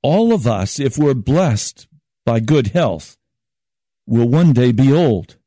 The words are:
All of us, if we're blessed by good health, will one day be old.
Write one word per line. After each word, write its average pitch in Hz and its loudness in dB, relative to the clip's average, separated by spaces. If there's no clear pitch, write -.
All 202 0
of 151 0
us, 101 -4
if 135 -2
we're 147 2
blessed 127 -2
by 117 0
good 123 0
health, 107 -4
will 120 0
one 156 2
day 123 2
be 135 2
old. 135 -2